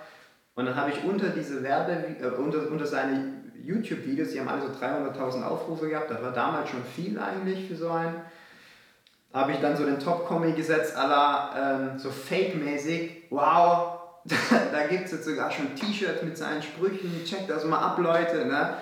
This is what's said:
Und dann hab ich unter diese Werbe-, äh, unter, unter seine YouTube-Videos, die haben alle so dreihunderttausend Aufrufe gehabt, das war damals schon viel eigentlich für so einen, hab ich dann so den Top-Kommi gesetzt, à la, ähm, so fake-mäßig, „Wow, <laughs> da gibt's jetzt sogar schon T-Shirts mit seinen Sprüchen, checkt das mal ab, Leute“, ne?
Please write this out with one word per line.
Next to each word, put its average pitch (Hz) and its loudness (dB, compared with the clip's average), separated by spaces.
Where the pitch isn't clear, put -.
Und 127 -2
dann 131 0
hab 143 2
ich 143 -2
unter 190 2
diese 139 -4
Werbe-, 160 0
äh, 127 -2
unter, 147 0
unter 151 -2
seine 135 0
YouTube-Videos, 151 -2
die 135 -4
haben 127 -4
alle 95 -2
so - -4
dreihunderttausend 131 -2
Aufrufe 156 -4
gehabt, 156 -2
das 117 -4
war 123 -4
damals 123 0
schon 123 -6
viel 196 -4
eigentlich 190 -2
für 180 -6
so 165 -4
einen, 165 -2
hab 135 2
ich 151 0
dann 147 2
so 147 2
den 139 2
Top-Kommi 170 0
gesetzt, 156 2
à 135 2
la, 143 4
ähm, 131 -4
so 135 -6
fake-mäßig, 165 -2
„Wow, 175 6
<laughs> - -20
da 147 4
gibt's 180 0
jetzt - -6
sogar 131 -2
schon 135 -4
T-Shirts 180 -2
mit 160 -4
seinen 151 -4
Sprüchen, 175 -2
checkt 190 -4
das 151 0
mal 156 2
ab, 175 2
Leute“, 165 4
ne? 147 2